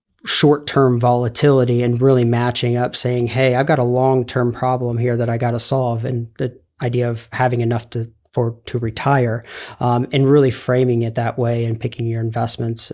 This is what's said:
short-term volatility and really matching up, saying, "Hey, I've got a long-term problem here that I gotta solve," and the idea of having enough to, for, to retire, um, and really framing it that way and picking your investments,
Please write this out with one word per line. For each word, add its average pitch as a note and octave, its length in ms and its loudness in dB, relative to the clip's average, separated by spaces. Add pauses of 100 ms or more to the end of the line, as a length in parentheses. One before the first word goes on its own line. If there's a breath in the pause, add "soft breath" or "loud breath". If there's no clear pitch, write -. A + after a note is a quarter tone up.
(260)
short-term C#3+ 720 2
volatility B2 840 2
and A#2+ 200 0
really C3 220 4
matching A#2+ 520 0
up, B2 200 -2
saying, B2 320 -2
"Hey, B2+ 260 2
I've C#3 140 0
got D#3 100 2
a B2 60 2
long-term B2 680 2
problem B2 460 -2
here A#2+ 180 0
that A#2+ 140 -2
I A#2 80 -2
gotta A#2+ 220 -2
solve," A#2+ 440 -2
and A#2+ 220 -4 (120)
the C3+ 200 -6 (240)
idea A#2+ 260 0
of A2+ 240 -6
having B2 280 0
enough A#2 300 -2
to, A2+ 200 -8 (220)
for, A#2 240 -2 (100)
to - 140 -4
retire, A#2 640 -2 (340 loud breath)
um, B2 340 0
and C3+ 160 2
really C#3 220 4
framing B2 520 0
it A2+ 120 -4
that A#2 240 -4
way A#2 260 0
and A2+ 160 -4
picking A#2 240 -6
your A2+ 160 -4
investments, A2+ 720 -4